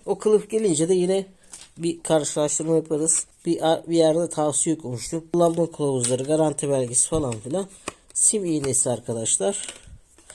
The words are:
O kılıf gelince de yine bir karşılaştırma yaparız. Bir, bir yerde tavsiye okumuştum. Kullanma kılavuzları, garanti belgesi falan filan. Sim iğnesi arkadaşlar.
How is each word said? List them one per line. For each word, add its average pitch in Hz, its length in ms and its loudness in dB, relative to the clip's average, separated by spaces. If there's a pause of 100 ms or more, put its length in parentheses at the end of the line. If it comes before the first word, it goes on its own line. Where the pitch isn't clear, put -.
O 190 120 -2
kılıf 214 320 2
gelince 175 380 0
de 190 60 4
yine 185 320 0 (520)
bir 165 240 -4
karşılaştırma 156 760 0
yaparız. 160 500 0 (200)
Bir, 170 140 0 (280)
bir 170 80 0
yerde 160 320 4
tavsiye 151 480 0
okumuştum. 127 560 -8
Kullanma 170 380 2
kılavuzları, 131 540 0
garanti 151 460 0
belgesi 127 380 0
falan 151 240 -2
filan. 131 340 -6 (480)
Sim - 300 0
iğnesi 139 460 0
arkadaşlar. 113 760 -4 (680)